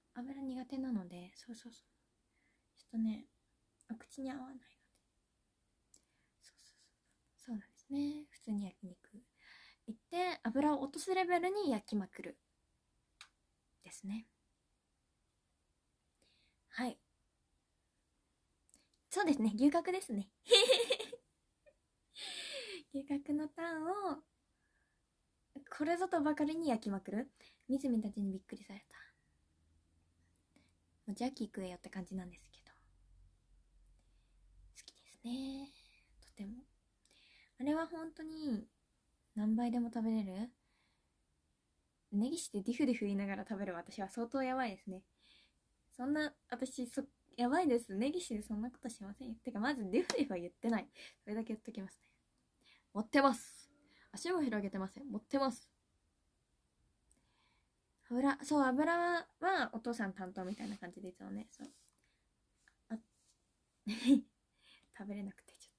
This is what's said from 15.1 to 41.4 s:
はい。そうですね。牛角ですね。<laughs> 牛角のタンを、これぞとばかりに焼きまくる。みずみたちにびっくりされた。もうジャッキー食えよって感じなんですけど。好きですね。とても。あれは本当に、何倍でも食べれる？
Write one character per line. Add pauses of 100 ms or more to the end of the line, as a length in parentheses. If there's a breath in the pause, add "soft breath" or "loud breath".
は
い。 (2000 soft breath)
そ
う
で
す
ね。
牛
角
で
す
ね。 (160)
<laughs> (1700 loud breath)
牛
角
の
タ
ン
を、 (1500)
こ
れ
ぞ
と
ば
か
り
に
焼
き
ま
く
る。 (380 soft breath)
み
ず
み
た
ち
に
び
っ
く
り
さ
れ
た。 (2000 soft breath)
も
う
ジ
ャ
ッ
キ
ー
食
え
よ
っ
て
感
じ
な
ん
で
す
け
ど。 (2000)
好
き
で
す
ね。 (480 soft breath)
と
て
も。 (960 soft breath)
あ
れ
は
本
当
に、 (680)
何
倍
で
も
食
べ
れ
る？ (1600)